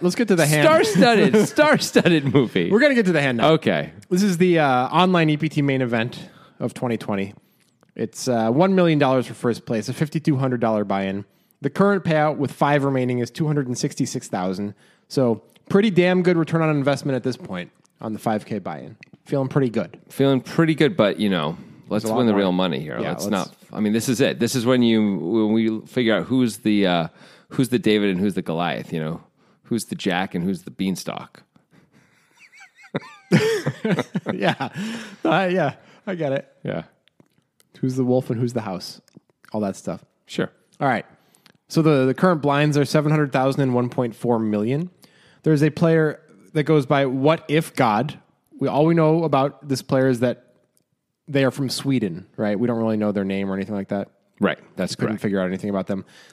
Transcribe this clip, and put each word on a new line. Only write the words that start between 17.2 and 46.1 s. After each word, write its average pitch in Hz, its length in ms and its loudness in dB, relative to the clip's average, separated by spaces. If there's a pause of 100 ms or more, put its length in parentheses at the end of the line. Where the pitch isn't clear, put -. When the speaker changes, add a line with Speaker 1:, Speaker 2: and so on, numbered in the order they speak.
Speaker 1:
this 127 140 -2
point 92 320 -10 (300)
on 113 140 -8
the 101 60 -10
five 110 260 -2
K 107 140 -8
buy-in. 85 360 -12 (300)
Feeling 135 240 -4
pretty 135 200 2
good. 104 300 -6 (100)
Speaker 2:
Feeling 135 300 2
pretty 160 360 0
good, 135 200 2
but, 101 240 2
you 104 100 2
know, 85 280 -2 (320)
let's 104 140 -2
Speaker 1:
There's 110 80 -2
a - 20 0
lot 113 60 0
Speaker 2:
win 123 80 2
the 107 60 4
Speaker 1:
more. 98 60 2
Speaker 2:
real 95 140 2
money 90 260 0
here. - 200 -8
Speaker 1:
Yeah, 113 100 -6
Speaker 2:
Let's - 160 -6
Speaker 1:
let's 101 60 -4
Speaker 2:
not, 95 240 -4 (180)
I - 80 -8
mean, 104 100 0
this 113 160 0
is 120 140 0
it. 87 180 0
This 117 160 -2
is 117 100 -2
when 123 180 2
you, 110 340 2
when 107 340 0
we 110 360 0
figure 110 280 0
out 87 100 -2
who's 123 320 0
the, 104 300 2
uh, 85 200 0 (420)
who's 127 200 -2
the 120 100 0
David 104 320 2
and 90 80 -2
who's 101 160 -2
the 92 80 -4
Goliath, 80 500 -4
you 82 60 -4
know? 80 240 -8 (400)
Who's 117 220 -6
the - 100 -10
Jack 92 400 -4
and 87 80 -4
who's 92 200 -6
the - 80 -18
Beanstalk? - 720 -8 (1900)
<laughs> - 0 -
Speaker 1:
<laughs> 247 1040 -2
Yeah. 180 360 -2 (540)
Uh, 190 280 0
yeah, 175 240 0 (300)
I 196 100 -6
get 156 160 -4
it. 139 160 -6 (160)
Speaker 2:
Yeah. - 200 -6 (960)
Speaker 1:
Who's 127 160 -4
the 131 80 0
wolf 127 260 0
and 113 100 -2
who's 120 140 -4
the 120 80 -4
house? 95 400 -12 (520)
All 110 80 -4
that 98 140 -4
stuff. - 280 -10 (220)
Speaker 2:
Sure. - 260 -6 (280)
Speaker 1:
All 143 80 -2
right. 120 180 -2 (640)
So - 140 0
the, 147 240 4
the 131 80 2
current 175 280 2
blinds 143 360 2
are 147 80 2
seven 151 260 0
hundred 151 200 0
thousand 135 300 0
and 131 120 0
one 123 160 0
point 120 260 -4
four 120 240 0
million. 110 500 -2 (540)
There's 151 200 4
a 156 60 4
player 160 500 2 (340)